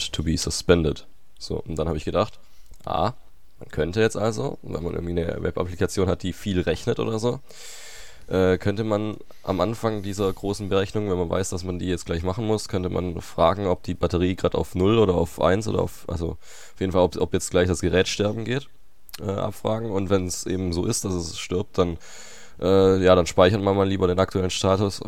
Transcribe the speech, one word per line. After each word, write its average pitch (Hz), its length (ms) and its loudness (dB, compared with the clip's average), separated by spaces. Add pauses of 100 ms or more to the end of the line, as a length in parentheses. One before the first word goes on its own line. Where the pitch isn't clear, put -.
(120)
to - 100 -4
be 80 160 0
suspended.“ 80 680 2 (320)
So, - 240 -6
und 82 160 -6
dann 78 100 0
hab 80 80 -2
ich 76 100 -6
gedacht, 87 320 0 (480)
ah, 107 280 0 (460)
man - 100 -14
könnte 87 300 -2
jetzt 110 160 2
also, 113 460 -2
wenn 92 220 -6
man 82 100 -4
irgendwie 85 180 -4 (100)
eine 82 200 -4
Web-Applikation 90 640 0
hat, 90 140 0
die 87 120 -4
viel 92 260 -2
rechnet 87 400 0
oder 110 180 -2
so, 120 220 -2 (880)
äh, 92 300 4
könnte 101 260 -2
man 107 320 0 (260)
am 95 180 0
Anfang 110 420 0
dieser 98 300 0
großen 98 360 -4
Berechnung, 98 420 0
wenn 90 80 0
man 85 120 0
weiß, 90 200 -2
dass 90 140 -4
man 90 140 -4
die 90 80 -4
jetzt 87 200 -2
gleich 85 160 -2
machen 92 240 -2
muss, 107 220 -2
könnte 92 200 -2
man 90 320 -2
fragen, 92 460 2
ob 90 160 0
die 90 120 -2
Batterie 90 420 2
grad - 180 0
auf - 200 -2
null 101 240 6
oder 95 160 6
auf 85 260 0
eins 101 280 4
oder 98 120 0
auf, - 280 -4
also 82 240 -2
auf - 480 -12
jeden 95 120 0
Fall, 92 100 6
ob, 90 140 2
ob - 160 -2
jetzt - 180 0
gleich 90 180 4
das 87 120 0
Gerät 90 280 4
sterben 107 360 -2
geht, 123 240 -4 (520)
äh, 95 100 -4
abfragen. 107 600 -2
Und 95 200 0
wenn's 92 360 0
eben 92 260 0
so 87 140 0
ist, 113 180 -2
dass 95 100 0
es 85 240 -4
stirbt, - 400 -4
dann, 87 200 2 (600)
äh, 95 440 6
ja, 90 100 10
dann 87 120 6
speichert 95 360 6
man 98 140 4
mal 98 120 4
lieber 95 200 2
den 90 120 2
aktuellen 92 300 2
Status, 98 580 2